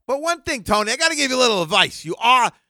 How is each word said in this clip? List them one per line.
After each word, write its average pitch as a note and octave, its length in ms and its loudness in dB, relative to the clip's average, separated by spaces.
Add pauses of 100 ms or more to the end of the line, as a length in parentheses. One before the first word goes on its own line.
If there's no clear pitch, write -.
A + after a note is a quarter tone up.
But C#4 160 -4
one E4+ 180 -2
thing, C#4 220 -6
Tony, G#3 300 0
I - 40 -2
gotta E4 180 0
give C#4+ 160 0
you B3+ 60 -2
a B3+ 80 2
little G#3+ 180 2
advice. E3 440 0
You D#3+ 120 -6
are A#3+ 320 4 (200)